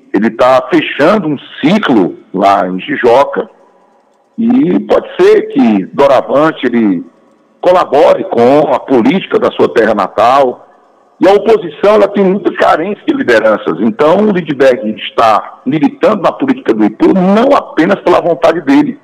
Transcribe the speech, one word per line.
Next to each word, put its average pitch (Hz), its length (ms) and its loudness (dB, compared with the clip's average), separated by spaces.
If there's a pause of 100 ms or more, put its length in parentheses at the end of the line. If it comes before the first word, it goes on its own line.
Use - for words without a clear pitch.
(140)
ele 110 160 0
tá 127 400 2
fechando 165 560 0
um 143 120 -4 (220)
ciclo 135 580 0 (160)
lá 98 340 0
em 92 80 -6
Tijoca, 120 800 -2 (800)
e 131 420 0
pode - 280 -2 (100)
ser 202 300 2
que 110 460 0
doravante 139 720 0
ele 110 360 0 (560)
colabore 160 680 2
com 135 460 2
a - 80 0
política 131 600 0
da 117 140 0
sua 120 200 0
terra 110 220 2
natal. 120 760 0 (500)
E 156 80 0
a 190 60 6
oposição, 202 600 0
ela 208 120 2
tem 196 160 -2
muita 190 320 0
carência 185 540 -2
de - 60 -2
lideranças. 107 640 0
Então, 147 380 0
o 214 140 0
Lindbergh 131 640 0
está - 680 -2
militando 156 560 0
na 165 100 0
política - 440 -2
do 214 100 0
Ipu 208 300 0
não 208 420 2
apenas - 460 -4
pela 175 180 0
vontade 165 400 0
dele 139 440 0